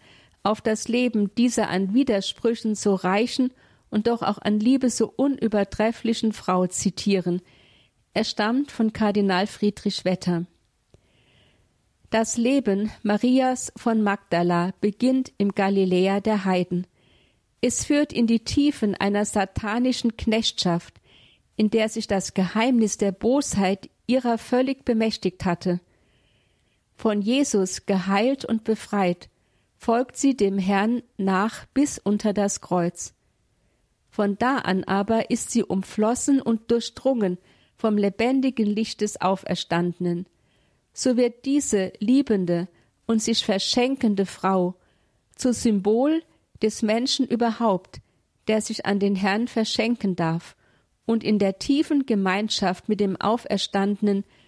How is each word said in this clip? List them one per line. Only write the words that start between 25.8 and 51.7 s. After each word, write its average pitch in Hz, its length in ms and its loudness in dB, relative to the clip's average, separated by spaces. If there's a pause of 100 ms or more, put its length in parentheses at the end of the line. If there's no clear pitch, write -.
Von 208 260 0
Jesus 214 640 0
geheilt 196 580 0
und 220 200 -4
befreit, 196 640 -2 (480)
folgt 240 400 -2
sie 277 180 2
dem 196 220 0
Herrn 202 460 0 (140)
nach 196 500 -2
bis - 320 -2
unter 208 340 0
das 202 260 -2
Kreuz. - 540 -4 (960)
Von 202 280 -2
da 262 200 0
an 185 260 -2
aber 202 460 0
ist - 220 -4
sie 226 120 2
umflossen 220 800 0
und 226 300 -2
durchdrungen 226 640 0 (400)
vom 214 200 0
lebendigen 233 680 0
Licht 208 360 -2
des 214 200 -4
Auferstandenen. 175 1040 -2 (680)
So 254 220 0
wird 240 300 0
diese 269 540 0
liebende 202 680 2 (380)
und 226 160 0
sich 226 240 -2
verschenkende 214 800 0
Frau 185 500 0 (600)
zu 247 180 0
Symbol 233 680 2 (400)
des 220 200 -2
Menschen 233 440 0
überhaupt, 226 760 -2 (460)
der 220 120 2
sich - 260 -8
an 202 140 0
den 196 160 0
Herrn 202 320 0
verschenken 220 720 -2
darf 165 400 -4 (480)
und 226 180 0
in 214 160 2
der 190 200 0
tiefen 285 460 0